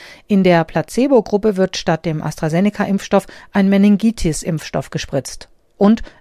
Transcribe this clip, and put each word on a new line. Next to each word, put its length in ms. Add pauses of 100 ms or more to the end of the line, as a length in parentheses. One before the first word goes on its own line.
(260)
In 180
der 200
Placebo-Gruppe 920
wird 200
statt 280
dem 180
AstraZeneca-Impfstoff 1040 (260)
ein 180
Meningitis-Impfstoff 1200
gespritzt. 580 (300)
Und 240 (180)